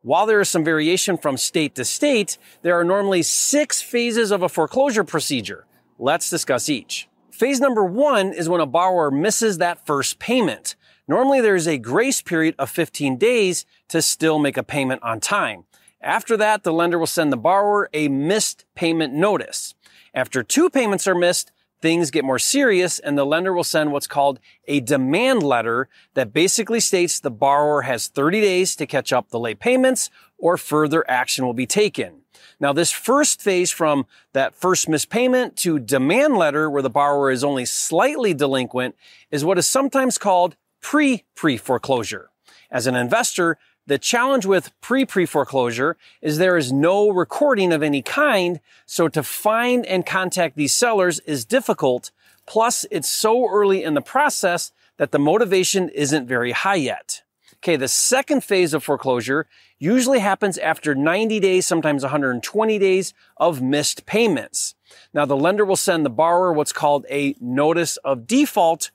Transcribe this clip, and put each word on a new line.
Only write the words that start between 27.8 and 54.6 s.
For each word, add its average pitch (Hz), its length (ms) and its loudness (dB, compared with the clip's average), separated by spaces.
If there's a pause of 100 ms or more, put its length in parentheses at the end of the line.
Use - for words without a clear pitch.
has 120 240 -4
thirty 170 360 0
days 185 340 0
to 147 100 -6
catch - 260 -2
up 123 180 0
the 117 100 -4
late 113 180 -4
payments 254 520 0 (280)
or 170 180 2
further 151 540 0
action 127 340 -2
will 123 100 -4
be 123 120 -4
taken. 123 520 -2 (400)
Now, 139 140 0
this 160 200 0
first - 500 0
phase 180 300 0
from 147 340 0 (280)
that 135 200 0
first 180 340 -2
missed 156 220 -2
payment 247 480 0
to 160 220 -2
demand 151 560 2
letter, 156 340 0
where 139 120 -2
the 131 80 -2
borrower 143 400 2
is 127 120 -2
only 139 220 -2
slightly 220 680 0
delinquent, 127 600 -2 (380)
is 143 120 -4
what 180 140 2
is 170 80 0
sometimes 269 500 0
called 180 400 0 (240)
pre-pre-foreclosure. 131 1500 -2 (400)
As 123 160 -2
an 127 80 0
investor, 165 640 0 (280)
the 143 120 0
challenge 240 480 0
with 190 340 2
pre-pre 233 460 0
foreclosure 131 720 0 (240)
is 151 180 -4
there 180 180 4
is 131 160 0
no 185 360 4
recording 196 640 2
of 151 100 0
any 143 200 0
kind, 190 580 0 (260)
so 170 220 0
to 143 160 -2
find 240 600 0
and 185 200 -2
contact 180 500 -2
these 147 160 0
sellers 196 480 2
is 139 240 -6
difficult. 143 680 0 (340)
Plus, 226 460 0
it's 170 180 -4
so 226 380 0
early 196 340 2
in 156 120 -2
the 143 60 0
process 196 720 -2 (260)